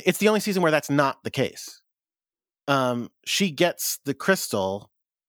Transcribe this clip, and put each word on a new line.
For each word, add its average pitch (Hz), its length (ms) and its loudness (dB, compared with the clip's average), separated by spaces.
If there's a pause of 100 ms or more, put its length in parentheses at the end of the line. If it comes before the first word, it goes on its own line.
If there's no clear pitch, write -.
it's 180 120 4
the 202 100 2
only 214 120 4
season 190 240 -2
where 156 80 4
that's 151 180 2
not 143 340 0
the 113 60 -6
case. - 520 -6 (840)
Um, 123 420 0 (160)
she 190 260 0
gets - 540 -2
the 139 100 -2
crystal, 101 720 -2 (400)